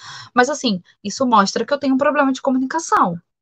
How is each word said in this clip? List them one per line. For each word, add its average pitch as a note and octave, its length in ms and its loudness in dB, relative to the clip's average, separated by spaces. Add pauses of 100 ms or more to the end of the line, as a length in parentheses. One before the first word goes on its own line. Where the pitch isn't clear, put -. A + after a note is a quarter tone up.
(340)
Mas B3 160 4
assim, A#3 320 -2 (220)
isso G#3 220 -4
mostra A3 400 2
que - 80 -2
eu C#4 60 -2
tenho C4+ 160 0
um - 20 2
problema C#4+ 340 2
de C4 100 -4
comunicação, C4 760 -2 (240)